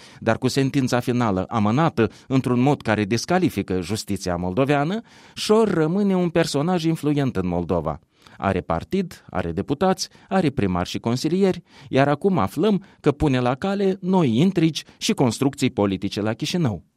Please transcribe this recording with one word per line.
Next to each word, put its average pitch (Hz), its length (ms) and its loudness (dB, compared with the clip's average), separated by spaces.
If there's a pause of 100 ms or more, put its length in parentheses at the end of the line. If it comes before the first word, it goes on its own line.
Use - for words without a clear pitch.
(200)
dar 113 180 0
cu 131 100 0
sentința 131 520 0
finală 120 480 0
amânată 117 640 2 (160)
într-un 123 320 2
mod 131 220 2
care 104 240 0
descalifică 104 760 -2
justiția 90 540 -4
moldoveană, 139 640 -2 (320)
Șor 214 400 2
rămâne 185 420 2
un 180 140 2
personaj 160 540 0
influent 147 520 0
în 92 120 -2
Moldova. 85 520 -2 (380)
Are 95 240 -2
partid, - 680 -4
are 85 220 -4
deputați, 185 580 -2 (200)
are 185 200 0
primari 92 400 -2
și 104 100 -6
consilieri, 175 640 0 (280)
iar 135 180 2
acum 165 300 0
aflăm 165 460 0 (160)
că 147 120 0
pune 139 280 0
la 123 160 0
cale 196 460 -2
noi 170 360 2
intrigi 165 460 2 (140)
și - 160 -2
construcții 131 560 0
politice 101 520 -2
la 110 120 -2
Chișinău. 139 500 -2 (140)